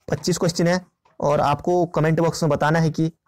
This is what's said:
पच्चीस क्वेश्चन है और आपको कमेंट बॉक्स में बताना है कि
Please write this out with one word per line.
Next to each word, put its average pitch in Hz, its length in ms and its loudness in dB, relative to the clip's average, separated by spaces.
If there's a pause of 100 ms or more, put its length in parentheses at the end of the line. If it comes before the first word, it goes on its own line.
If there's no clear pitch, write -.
पच्चीस 170 300 -2
क्वेश्चन 175 280 0
है 180 140 0 (400)
और 147 200 0
आपको 147 480 0
कमेंट 160 320 0
बॉक्स 165 220 -2
में 160 80 2
बताना 151 280 2
है 160 120 2
कि 160 200 -2 (180)